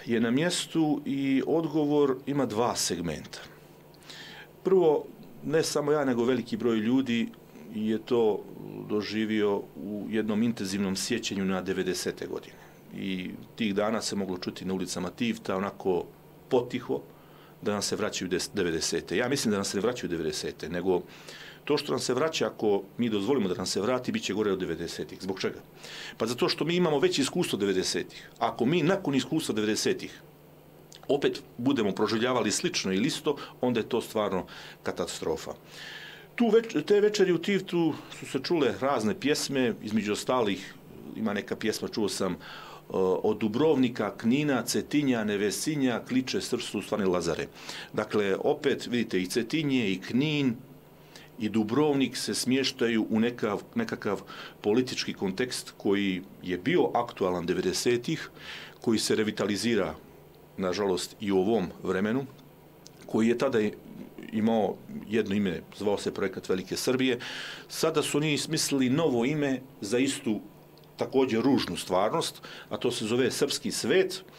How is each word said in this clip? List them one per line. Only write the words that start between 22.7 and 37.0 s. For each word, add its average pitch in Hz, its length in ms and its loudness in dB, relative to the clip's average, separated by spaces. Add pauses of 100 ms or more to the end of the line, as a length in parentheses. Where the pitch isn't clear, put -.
mi 120 100 2
dozvolimo 107 400 2
da 90 60 -2
nam 92 120 -4
se 101 140 -2
vrati, 117 320 0
bit 110 100 -2
će 98 120 -2
gore 104 180 2
od 95 60 0
devedesetih. 82 640 -6
Zbog 95 200 -6
čega? - 200 -4 (560)
Pa 117 100 0
zato 123 220 0
što - 160 -2
mi 170 120 0
imamo 160 220 4
veće 180 240 2
iskustvo 131 360 0
devedesetih. 95 800 0
Ako 117 280 0
mi 165 160 4
nakon 165 320 2
iskustva 135 400 0
devedesetih 107 680 0 (880)
opet 143 340 0 (160)
budemo 120 340 2
proživljavali 110 580 2
slično - 420 0
ili 196 140 4
isto, - 300 -2 (240)
onda 123 200 2
je - 80 -2
to 117 120 2
stvarno 98 460 -2 (360)
katastrofa. 85 720 -4 (800)
Tu 233 160 2
več-, 226 340 4
te 208 160 6